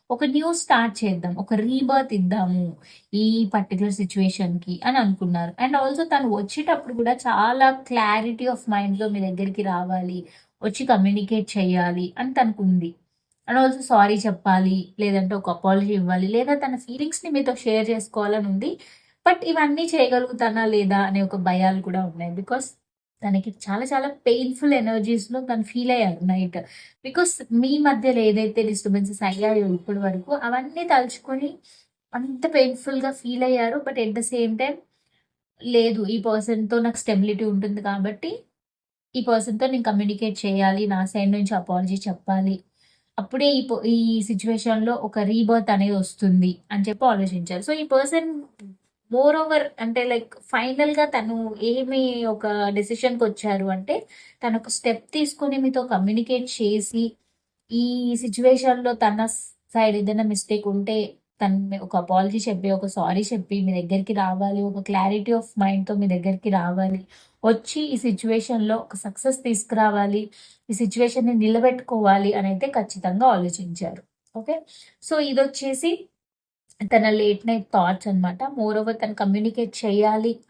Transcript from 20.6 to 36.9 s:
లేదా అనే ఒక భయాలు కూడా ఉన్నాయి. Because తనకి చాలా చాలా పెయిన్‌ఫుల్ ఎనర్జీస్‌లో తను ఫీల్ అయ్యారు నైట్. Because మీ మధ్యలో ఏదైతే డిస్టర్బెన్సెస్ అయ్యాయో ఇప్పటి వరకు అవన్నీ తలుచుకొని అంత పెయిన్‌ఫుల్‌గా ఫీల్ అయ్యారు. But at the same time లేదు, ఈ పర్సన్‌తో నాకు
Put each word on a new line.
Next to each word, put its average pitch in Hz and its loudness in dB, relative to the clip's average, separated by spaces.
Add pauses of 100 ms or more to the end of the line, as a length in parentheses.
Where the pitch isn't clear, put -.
లేదా 202 2
అనే 196 0
ఒక 196 -2
భయాలు 190 2
కూడా 185 -2
ఉన్నాయి. 170 -8
Because 220 -6 (540)
తనకి 196 0 (100)
చాలా 208 -4
చాలా 269 -2 (140)
పెయిన్‌ఫుల్ 254 2
ఎనర్జీస్‌లో 226 0
తను 233 -2
ఫీల్ 247 -2
అయ్యారు 202 0
నైట్. 185 0 (460)
Because 349 0 (220)
మీ 254 2
మధ్యలో 262 2
ఏదైతే 214 2
డిస్టర్బెన్సెస్ 202 0
అయ్యాయో 208 2
ఇప్పటి 202 -4
వరకు 185 -2
అవన్నీ 262 -4
తలుచుకొని 269 0 (640)
అంత 254 -6
పెయిన్‌ఫుల్‌గా 269 2
ఫీల్ 247 -4
అయ్యారు. 254 2
But 277 -6
at 220 -2
the 226 -4
same 233 0
time 269 -2 (840)
లేదు, 233 2
ఈ 220 -2
పర్సన్‌తో 220 0
నాకు 233 -2